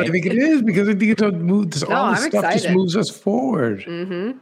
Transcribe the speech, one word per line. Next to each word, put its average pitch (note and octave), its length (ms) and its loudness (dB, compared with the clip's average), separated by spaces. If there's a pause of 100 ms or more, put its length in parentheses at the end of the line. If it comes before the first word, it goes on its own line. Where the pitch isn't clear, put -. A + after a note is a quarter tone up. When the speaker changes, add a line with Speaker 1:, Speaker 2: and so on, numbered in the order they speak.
Speaker 1:
Right. E3 100 0
Speaker 2:
think F3 140 0
it A3+ 120 0
is, D4 240 4
because G3+ 260 2
I G#3+ 60 2
think G#3+ 180 2
it's A3 100 2
a G#3 100 2
move, F3 400 0
this, C#3+ 160 -4
Speaker 3:
No, A3 80 -2
Speaker 2:
all B3 160 0
this G#3 120 0
Speaker 3:
I'm D#4 80 -2
Speaker 2:
stuff G3+ 120 0
just F3 140 0
Speaker 3:
excited. F3+ 200 2
Speaker 2:
moves F#3 180 0
us G3+ 140 0
forward. G3 760 -2
Speaker 3:
Mm-hmm. F3+ 560 -8